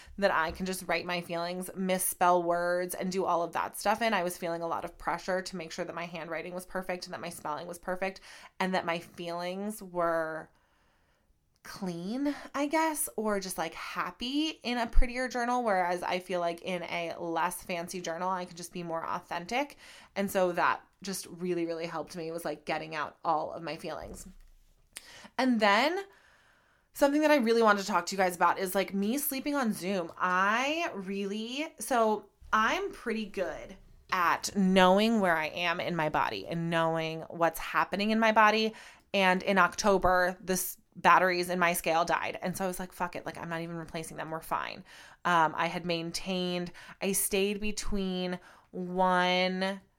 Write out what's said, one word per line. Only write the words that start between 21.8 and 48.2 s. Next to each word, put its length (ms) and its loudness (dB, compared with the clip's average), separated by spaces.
helped 280 -8
me, 160 -8
was, 140 -8
like, 200 -8
getting 300 -6
out 300 -6
all 260 0
of 120 -10
my 120 -8
feelings. 520 -10
And 220 4
then 400 4
something 280 4
that 100 6
I 60 8
really 240 4
wanted 200 6
to 60 -6
talk 180 2
to 100 -6
you 20 -6
guys 180 2
about 240 4
is, 140 -2
like, 200 0
me 240 0
sleeping 380 -2
on 180 2
Zoom. 440 -2
I 760 2
really, 720 -6
so 460 2
I'm 380 2
pretty 340 -6
good 500 -6
at 420 2
knowing 640 6
where 160 4
I 120 0
am 340 -2
in 140 -2
my 140 2
body 380 0
and 220 -2
knowing 580 0
what's 320 0
happening 520 0
in 80 2
my 120 4
body. 420 6
And 300 4
in 140 2
October, 880 4
this 340 -2
batteries 520 6
in 100 0
my 140 4
scale 320 2
died. 360 -2
And 140 -4
so 80 -6
I 40 0
was 120 -6
like, 140 -10
"Fuck 240 -6
it. 80 -10
Like, 120 -10
I'm 120 -10
not 100 -6
even 160 -8
replacing 400 -10
them. 160 -8
We're 80 -6
fine." 440 -6
Um, 320 4
I 100 0
had 180 -6
maintained, 840 -4
I 100 0
stayed 480 0
between 800 -2